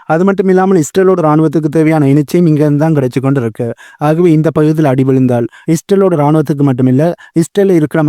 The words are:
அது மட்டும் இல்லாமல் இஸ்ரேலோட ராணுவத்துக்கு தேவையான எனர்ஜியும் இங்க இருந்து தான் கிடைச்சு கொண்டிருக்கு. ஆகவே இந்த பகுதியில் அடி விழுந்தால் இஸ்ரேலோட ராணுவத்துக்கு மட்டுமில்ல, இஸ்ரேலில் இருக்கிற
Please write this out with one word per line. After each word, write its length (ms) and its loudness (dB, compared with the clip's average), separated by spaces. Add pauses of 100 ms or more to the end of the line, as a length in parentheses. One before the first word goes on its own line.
(160)
அது 140 0
மட்டும் 240 0
இல்லாமல் 300 2
இஸ்ரேலோட 440 0
ராணுவத்துக்கு 480 0
தேவையான 380 2
எனர்ஜியும் 380 0
இங்க 160 0
இருந்து 180 0
தான் 140 0
கிடைச்சு 260 -4
கொண்டிருக்கு. 420 -4 (400)
ஆகவே 300 2
இந்த 120 0 (100)
பகுதியில் 340 0
அடி 160 0
விழுந்தால் 380 0 (280)
இஸ்ரேலோட 380 0 (100)
ராணுவத்துக்கு 480 0
மட்டுமில்ல, 400 0 (300)
இஸ்ரேலில் 400 0
இருக்கிற 260 -2